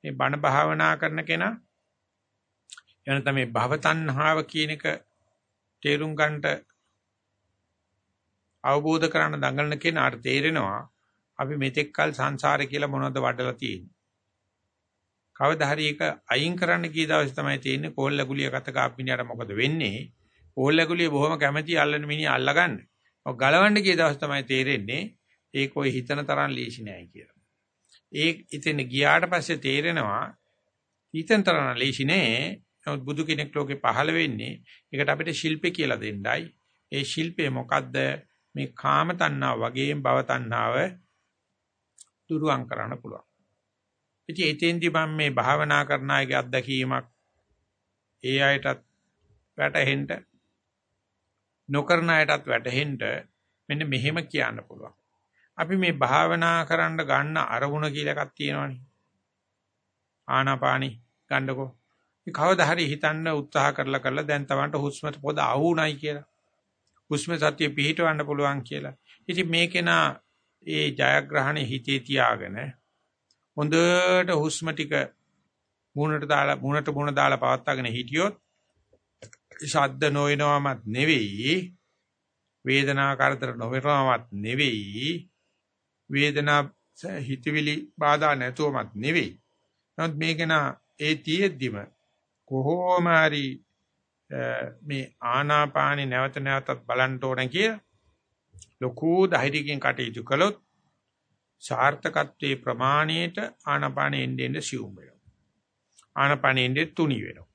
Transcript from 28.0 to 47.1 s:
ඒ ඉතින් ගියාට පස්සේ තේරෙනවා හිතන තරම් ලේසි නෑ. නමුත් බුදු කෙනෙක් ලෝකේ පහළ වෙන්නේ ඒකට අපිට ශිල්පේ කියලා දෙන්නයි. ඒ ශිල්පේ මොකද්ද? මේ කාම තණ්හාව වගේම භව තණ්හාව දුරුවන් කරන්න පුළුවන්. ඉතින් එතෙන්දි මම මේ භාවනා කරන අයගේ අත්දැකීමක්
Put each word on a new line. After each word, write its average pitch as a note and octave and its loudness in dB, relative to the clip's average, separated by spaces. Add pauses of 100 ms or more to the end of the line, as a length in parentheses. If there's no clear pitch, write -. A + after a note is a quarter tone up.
ඒ D3+ 0 (200)
ඉතින් D3 -4
ගියාට C#3+ 4
පස්සේ E3+ -2
තේරෙනවා C3+ -2 (920)
හිතන G3 2
තරම් D#3+ 4
ලේසි C3 0
නෑ. C#3+ 4 (440)
නමුත් C#3+ -6
බුදු C#3+ -4
කෙනෙක් D3 -4
ලෝකේ C#3 -4
පහළ B2+ 0
වෙන්නේ C3 -2 (340)
ඒකට C#3+ -2
අපිට D#3 -2
ශිල්පේ D#3 -4
කියලා C3 -2
දෙන්නයි. G#2+ -4 (500)
ඒ C#3 -4
ශිල්පේ D#3+ -4
මොකද්ද? B2+ -4 (580)
මේ C#3 -6
කාම C#3+ 2
තණ්හාව C#3 0
වගේම C3+ -2
භව B2+ 4
තණ්හාව A#2 -2 (1500)
දුරුවන් D3+ -2
කරන්න A#2 -6
පුළුවන්. A#2 -16 (1040)
ඉතින් E3 -2
එතෙන්දි E3+ 0
මම D#3+ 0
මේ D3+ 0
භාවනා C#3+ 2
කරන C#3 -2
අයගේ C3+ 2
අත්දැකීමක් B2+ -2 (1160)